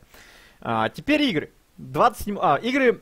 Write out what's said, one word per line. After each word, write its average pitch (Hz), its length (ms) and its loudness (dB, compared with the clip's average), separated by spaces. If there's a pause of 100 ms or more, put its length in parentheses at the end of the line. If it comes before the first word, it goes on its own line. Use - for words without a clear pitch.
(600)
А, 113 260 0
теперь 285 360 -2
игры. 185 280 -2 (260)
Двадцать 160 500 -2
седьм-, 202 140 -6
а, 160 140 4
игры, 247 460 2